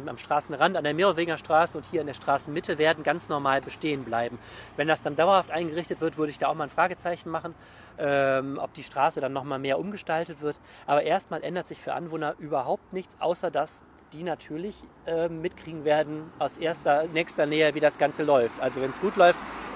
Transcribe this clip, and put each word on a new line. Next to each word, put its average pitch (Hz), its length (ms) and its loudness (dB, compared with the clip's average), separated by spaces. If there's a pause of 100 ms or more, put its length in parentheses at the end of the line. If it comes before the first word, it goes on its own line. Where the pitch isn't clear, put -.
am 127 140 -10
Straßenrand, 151 580 2
an 151 60 -2
der 147 100 0
Merowingerstraße 165 840 2
und 147 120 -10
hier 160 140 -2
in 147 60 -6
der 135 60 -6
Straßenmitte 147 640 -2
werden 156 260 2
ganz 151 260 0
normal 139 320 2
bestehen 139 420 -4
bleiben. 117 340 -2 (400)
Wenn 147 100 0
das 156 140 2
dann 147 140 -4
dauerhaft 175 340 4
eingerichtet 165 520 -4
wird, 160 180 -2
würde 151 100 0
ich 143 80 -10
da 139 120 0
auch 147 40 0
mal 156 120 -4
ein 135 40 -8
Fragezeichen 175 640 -2
machen, 165 240 -6 (420)
ähm, 139 640 2
ob - 140 -6
die 143 80 -14
Straße 151 380 0
dann 135 120 -2
noch 135 100 -4
mal 139 140 -6
mehr 135 220 0
umgestaltet 170 600 -6
wird. 147 180 -4 (260)
Aber 147 160 4
erstmal 160 420 -2
ändert 170 240 -6
sich - 140 -14
für 135 120 -6
Anwohner 156 440 -4
überhaupt 151 560 -4
nichts, 185 260 -10
außer 170 300 -2
dass 151 320 -4 (320)
die 156 100 -12
natürlich, 170 600 -8 (240)
ähm, 165 340 -2
mitkriegen 160 420 -8
werden 151 540 2
aus 139 200 -2
erster, 160 540 2
nächster 160 360 0
Nähe, 151 260 4
wie 151 60 -4
das 147 180 4
Ganze 147 260 2
läuft. 135 380 4
Also 131 200 -2
wenn's 135 200 -4
gut 202 140 0
läuft, 175 240 8 (360)